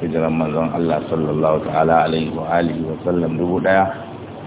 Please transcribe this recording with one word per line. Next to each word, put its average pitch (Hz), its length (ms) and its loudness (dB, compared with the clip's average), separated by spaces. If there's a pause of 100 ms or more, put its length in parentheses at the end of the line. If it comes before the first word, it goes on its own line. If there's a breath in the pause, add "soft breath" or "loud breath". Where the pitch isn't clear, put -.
hijiran 80 320 0
manzon 80 400 0
Allah 80 320 0
sallallahu 78 560 0
ta'ala 78 400 4
alaihi 80 320 0
wa 80 160 -6
alihi 82 320 0
wa 78 140 -6 (100)
sallam, 82 320 0
dubu 90 160 0
ɗaya 95 320 4 (580)